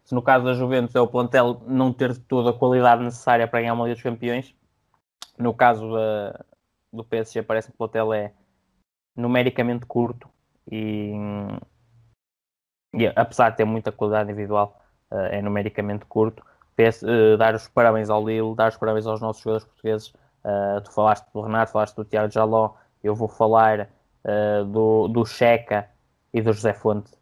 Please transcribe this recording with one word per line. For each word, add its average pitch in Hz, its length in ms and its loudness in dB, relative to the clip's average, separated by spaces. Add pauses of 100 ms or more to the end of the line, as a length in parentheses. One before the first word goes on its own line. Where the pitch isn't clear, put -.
se - 80 -10
no 123 80 0
caso 127 240 4
da 127 80 0
Juventus 123 420 -2
é 123 60 4
o 117 60 4
plantel 123 580 0
não 131 260 0
ter 120 240 -2
toda 123 360 0
a - 20 2
qualidade 123 500 4
necessária 120 440 0
para 117 140 -2
ganhar 117 120 -2
uma 117 120 -2
Liga 117 100 -4
dos 117 80 -18
Campeões, 120 520 -6 (840)
no 120 160 -2
caso 113 400 2
da, 107 460 -4 (520)
do 113 120 -12
P 117 140 -6
S 110 160 -6
G 113 80 -4
parece 110 280 -4
que - 40 -20
o - 40 -20
plantel 110 360 -2
é 104 180 -4 (840)
numericamente 123 680 0
curto 120 440 -4 (420)
e, 107 400 -6 (1800)
e 113 220 0
apesar 117 340 2
de 110 80 -10
ter 110 80 2
muita 110 260 -4
qualidade 107 400 -2
individual, 104 480 -4 (320)
eh, 98 280 -4
é - 20 -6
numericamente 104 640 -6
curto. 110 400 -2 (300)
P 117 80 4
S, 113 220 0
eh, 110 320 4
dar 113 180 4
os 107 120 -10
parabéns 110 420 2
ao 107 160 0
Lille, 110 300 -4
dar 113 140 2
os - 80 -8
parabéns 110 280 -2
aos 110 160 -6
nossos 113 200 -8
jogadores 110 240 -4
portugueses. - 480 -8 (300)
Eh, 101 380 -2
tu 101 100 -18
falaste 107 420 2
do 107 80 -8
Renato, 110 300 -2
falaste 107 240 -2
do 110 100 -10
Tiago 107 260 -2
Jaló, 110 440 0 (280)
eu 107 120 -2
vou 113 120 -4
falar, 110 640 2 (340)
eh, 104 420 0
do, 110 420 2
do 113 180 0
Checa 117 640 0 (440)
e 117 80 0
do 110 120 2
José 104 200 -2
Fonte, 104 380 -4 (100)